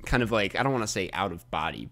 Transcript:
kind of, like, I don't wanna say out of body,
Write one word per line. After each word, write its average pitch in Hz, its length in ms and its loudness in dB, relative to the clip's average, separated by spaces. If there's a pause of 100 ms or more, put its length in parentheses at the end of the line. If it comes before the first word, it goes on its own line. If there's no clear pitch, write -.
kind 127 180 4
of, 113 100 0
like, 101 260 2
I 107 40 2
don't 135 100 2
wanna 117 140 0
say 98 280 -2
out 95 180 0
of 85 180 -12
body, 76 420 -4